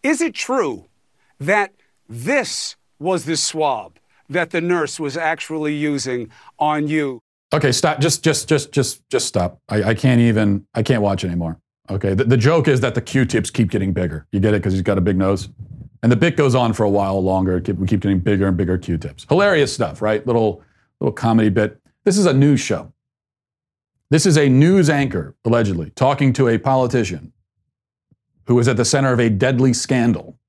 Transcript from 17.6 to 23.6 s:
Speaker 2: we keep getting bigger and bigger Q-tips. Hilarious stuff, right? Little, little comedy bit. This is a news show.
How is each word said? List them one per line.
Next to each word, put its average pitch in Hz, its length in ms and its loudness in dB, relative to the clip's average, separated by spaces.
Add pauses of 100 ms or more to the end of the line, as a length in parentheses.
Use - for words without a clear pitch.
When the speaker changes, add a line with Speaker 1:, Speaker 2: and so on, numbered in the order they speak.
Speaker 2:
we 92 100 -4
keep 98 140 0
getting 98 180 0
bigger 98 280 0
and 90 80 0
bigger 90 220 -2
Q-tips. - 500 -8
Hilarious 196 460 2
stuff, - 260 -6
right? 107 280 -2
Little, 113 340 0 (380)
little 113 140 -2
comedy 113 360 2
bit. 98 300 -2 (240)
This 190 160 2
is 180 80 4
a 143 60 2
news 139 260 4
show. - 340 -6 (1160)